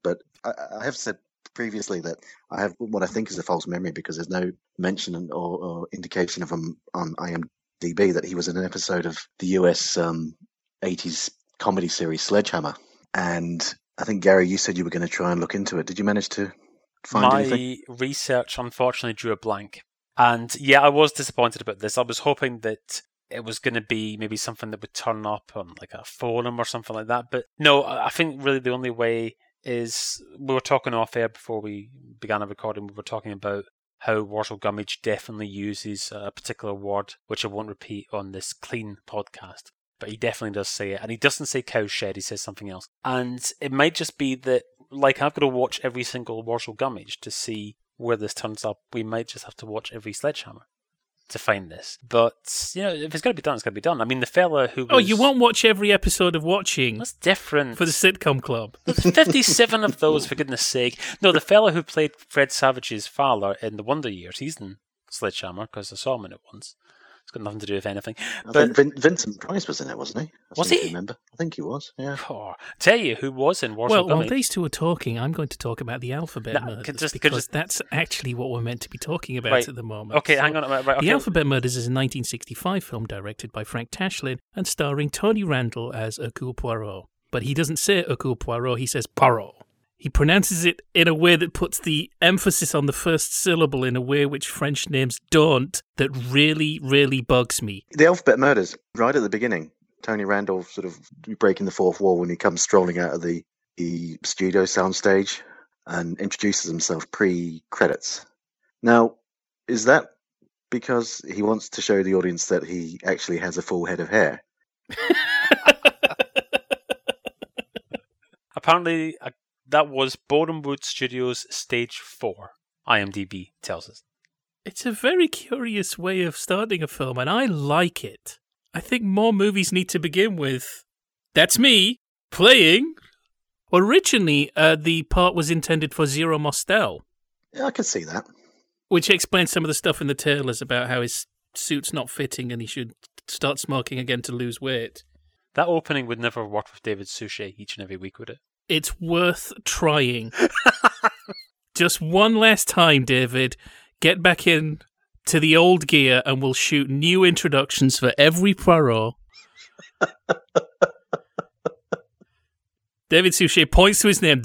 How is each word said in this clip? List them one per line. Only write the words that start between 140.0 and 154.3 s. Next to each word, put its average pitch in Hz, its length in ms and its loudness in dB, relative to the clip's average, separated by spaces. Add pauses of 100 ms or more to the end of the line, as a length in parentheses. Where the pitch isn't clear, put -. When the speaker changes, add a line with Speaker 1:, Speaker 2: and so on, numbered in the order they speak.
Speaker 3:
the 139 60 0
trailers 135 480 -2
about 123 280 -2
how 127 120 -2
his - 240 -6 (300)
suit's - 360 -4
not 131 180 -6
fitting 127 420 -6
and 117 100 -6
he 110 60 -10
should 117 260 -10 (340)
start 139 300 -4
smoking 135 400 -4
again 123 260 -4
to - 80 -10
lose 120 300 -6
weight. 131 420 -6 (520)
Speaker 2:
That 165 120 2
opening 156 380 0
would 117 140 -6
never 117 280 -4
work 104 240 -4
with - 120 -20
David 101 240 -6
Suchet 101 500 -10
each 104 180 -14
and 104 80 -14
every 95 140 -12
week, 95 220 -14
would 113 100 -16
it? 117 80 -14 (320)
Speaker 3:
It's 156 320 -2
worth 170 500 0 (140)
trying. 127 640 2 (720)
<laughs> - 720 -6
Just 175 260 2
one 190 340 4
last 220 320 6
time, 151 380 6
David. 127 520 0 (420)
Get 170 220 4
back 170 240 4